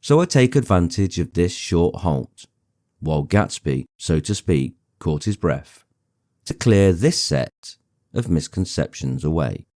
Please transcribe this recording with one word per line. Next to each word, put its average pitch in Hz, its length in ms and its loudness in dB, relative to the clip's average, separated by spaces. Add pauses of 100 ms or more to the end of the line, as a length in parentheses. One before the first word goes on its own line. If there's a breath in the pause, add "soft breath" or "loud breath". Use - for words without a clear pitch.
So 147 200 4
I 175 40 4
take 127 300 4
advantage 95 640 2
of 87 140 -4
this 87 220 0
short 85 420 0
halt, 71 500 -4 (540)
while 76 240 -2
Gatsby, 73 600 -2 (100)
so 80 240 -2
to 101 140 -4
speak, 71 400 -2 (240)
caught 76 260 -4
his 104 120 -2
breath, - 480 -6 (600)
to - 100 -8
clear 98 380 4
this 110 300 0
set - 540 -6 (380)
of - 140 -4
misconceptions 76 960 -4
away. 76 520 -2